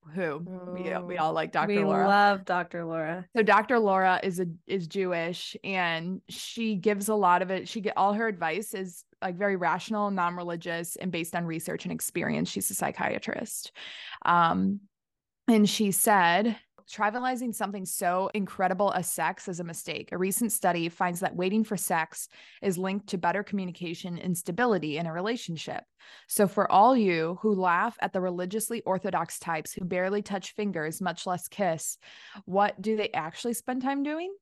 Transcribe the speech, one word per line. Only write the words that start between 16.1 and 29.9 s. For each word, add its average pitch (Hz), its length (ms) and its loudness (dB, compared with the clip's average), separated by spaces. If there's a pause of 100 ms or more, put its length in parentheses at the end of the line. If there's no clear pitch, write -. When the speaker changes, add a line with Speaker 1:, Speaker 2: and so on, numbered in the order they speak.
Speaker 1:
"Trivializing 240 640 -2
something 196 320 -6
so 185 480 0
incredible 190 600 0
as 175 180 -2
sex 170 380 -2
is 170 100 -6
a 175 40 -6
mistake. 170 500 -8
A 180 40 -4
recent 190 360 0
study 175 340 0
finds 175 340 -2
that 175 140 -2
waiting 190 300 2
for 214 100 -4
sex - 540 -4 (320)
is 185 160 0
linked 190 300 -4
to 196 100 -4
better 175 260 0
communication 175 720 -6
and 180 200 -2
stability 175 600 0
in 170 80 -4
a 160 60 -6
relationship. 180 720 -6 (440)
So 202 200 4
for 202 240 2
all 226 240 8
you 175 460 2
who 214 140 4
laugh 185 460 2
at 185 120 -2
the 190 80 0
religiously 185 600 -4
orthodox 180 560 -2
types 160 340 -6
who 190 100 -8
barely 185 380 0